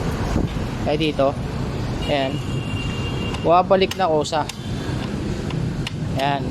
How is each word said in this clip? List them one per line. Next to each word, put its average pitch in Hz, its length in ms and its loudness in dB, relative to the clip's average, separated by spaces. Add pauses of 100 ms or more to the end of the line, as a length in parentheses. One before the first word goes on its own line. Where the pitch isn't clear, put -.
(880)
Kaya 151 80 4
dito, 143 400 2 (720)
ayan, 139 240 2 (1120)
wabalik 185 560 4
na 185 80 2
kosa. 151 400 2 (1600)
Ayan. 135 380 0